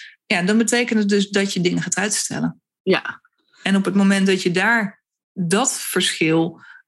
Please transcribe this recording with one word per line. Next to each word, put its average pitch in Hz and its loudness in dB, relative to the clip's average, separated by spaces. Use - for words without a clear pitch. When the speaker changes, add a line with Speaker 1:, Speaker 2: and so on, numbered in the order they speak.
Speaker 1:
ja, 180 -2
dan 208 2
betekent 233 2
het 208 0
dus 202 2
dat 196 0
je 180 -2
dingen 175 0
gaat 180 -4
uitstellen. - -4
Speaker 2:
Ja. - -2
Speaker 1:
En 190 2
op 196 2
het 185 -2
moment 196 4
dat 185 2
je 180 0
daar 208 -2
dat 196 0
verschil, 165 -2